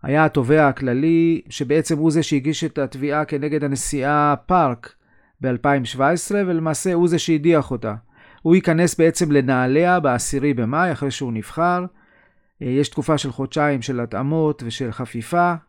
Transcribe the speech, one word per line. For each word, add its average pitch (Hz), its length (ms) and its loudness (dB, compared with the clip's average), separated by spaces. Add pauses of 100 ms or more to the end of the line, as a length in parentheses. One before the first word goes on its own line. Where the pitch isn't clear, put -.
היה 147 220 2
התובע 147 440 4
הכללי, 160 800 2
שבעצם 147 500 -2
הוא 160 120 2
זה 156 120 2
שהגיש 147 420 -2
את 151 140 -6
התביעה 143 460 -2
כנגד 147 400 -4
הנשיאה 147 720 0 (120)
פארק 143 480 0 (460)
באלפיים 131 440 0
שבע 135 260 0
עשרה, 202 360 -2
ולמעשה 165 480 -2
הוא 175 140 4
זה 160 100 2
שהדיח 156 520 2
אותה. 113 240 -4 (480)
הוא 165 120 6
ייכנס 170 400 2
בעצם 160 380 2
לנעליה 139 680 2
בעשירי 135 540 0
במאי, 143 380 0
אחרי 139 180 -4
שהוא 127 220 -6
נבחר. 175 520 -2 (760)
אה, 135 40 -6
יש 135 220 0
תקופה 151 300 -2
של 131 140 -6
חודשיים 139 500 -2
של 123 180 -6
התאמות 143 680 -2
ושל 117 260 -6
חפיפה. 170 600 -2 (140)